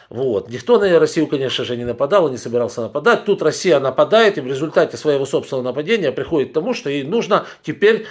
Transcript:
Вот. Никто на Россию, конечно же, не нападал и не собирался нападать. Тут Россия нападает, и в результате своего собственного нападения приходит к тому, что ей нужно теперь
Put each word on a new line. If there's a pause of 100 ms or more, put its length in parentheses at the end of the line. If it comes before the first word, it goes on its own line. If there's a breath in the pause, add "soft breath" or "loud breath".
Вот.
Никто
на
Россию,
конечно
же,
не
нападал
и
не
собирался
нападать.
Тут
Россия
нападает,
и
в
результате
своего
собственного
нападения
приходит
к
тому,
что
ей
нужно (160 loud breath)
теперь